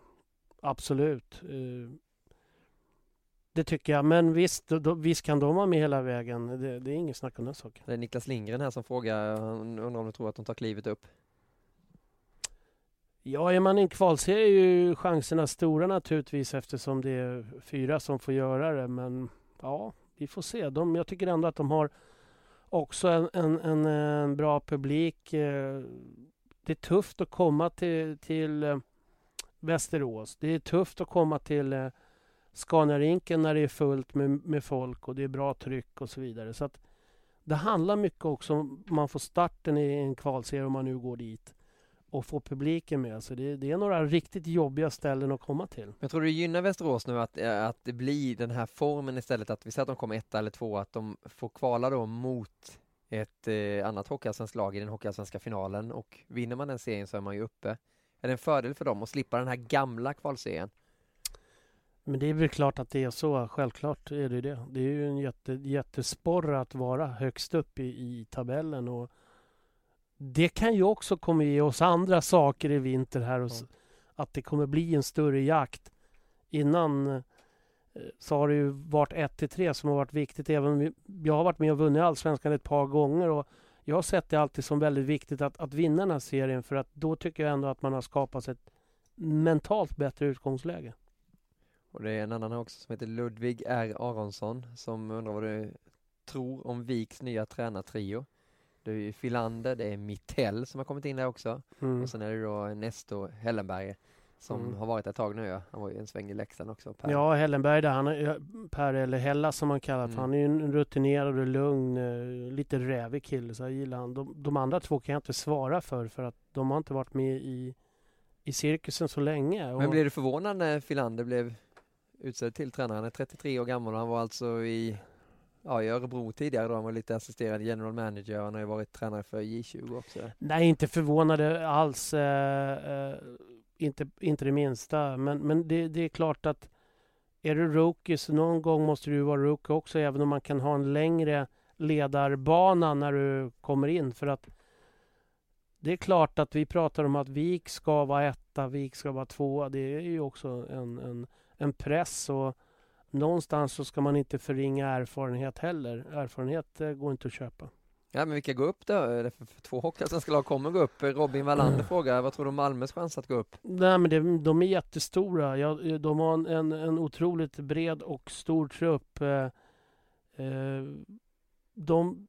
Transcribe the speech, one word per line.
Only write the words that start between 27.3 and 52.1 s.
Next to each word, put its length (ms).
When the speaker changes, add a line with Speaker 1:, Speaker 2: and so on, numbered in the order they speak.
Speaker 1:
komma 400
till, 480
till, 440
eh, 160
Västerås. 760
Det 120
är 100
tufft 420
att 80
komma 300
till, 340
eh, 160
Scaniarinken 880
när 120
det 60
är 80
fullt 460
med, 160
med 340
folk 440
och 60
det 80
är 60
bra 260
tryck 460
och 100
så 100
vidare. 340
Så 100
att 160
det 100
handlar 420
mycket 280
också 300
om 320
man 220
får 100
starten 600
i 140
en 220
kvalserie 500
om 80
man 120
nu 140
går 180
dit 380
och 160
får 140
publiken 600
med. 220
Så 120
det, 220
det 140
är 60
några 280
riktigt 420
jobbiga 440
ställen 420
att 80
komma 260
till. 320
Speaker 2:
Men 100
tror 120
du 60
det 40
gynnar 320
Västerås 440
nu 140
att, 180
eh, 280
att 160
det 100
blir 440
den 140
här 160
formen 520
istället, 320
att 160
vi 40
säger 120
att 60
de 80
kommer 200
etta 220
eller 120
två, 280
att 140
de 320
får 240
kvala 420
då 160
mot 720